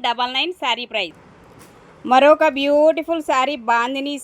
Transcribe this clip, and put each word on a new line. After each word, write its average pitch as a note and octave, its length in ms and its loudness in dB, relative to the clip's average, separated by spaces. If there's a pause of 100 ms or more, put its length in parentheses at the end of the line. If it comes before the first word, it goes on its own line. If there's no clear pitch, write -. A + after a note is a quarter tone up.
డబల్ B3 300 -2
నైన్ D#4+ 160 -2 (100)
శారీ B3 300 -2
ప్రైస్. F#3+ 260 -6 (960)
మరొక D4+ 460 6
బ్యూటిఫుల్ D4+ 720 2
శారీ, C4+ 260 0 (140)
బాందిని C4+ 540 -2